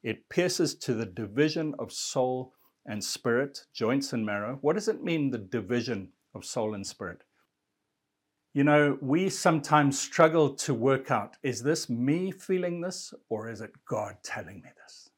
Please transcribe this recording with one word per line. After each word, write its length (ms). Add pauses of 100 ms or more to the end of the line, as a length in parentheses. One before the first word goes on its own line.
It 260
pierces 520
to 120
the 140
division 720
of 140
soul 600 (320)
and 180
spirit, 720
joints 400
and 140
marrow." 340
What 140
does 140
it 140
mean, 280
the 80
division 760 (220)
of 100
soul 300
and 120
spirit? 360 (1300)
You 100
know, 360
we 300
sometimes 680
struggle 580
to 180
work 360
out, 320
is 200
this 260
me 440
feeling 500
this 320 (160)
or 180
is 140
it 100 (140)
God 360
telling 380
me 160
this? 420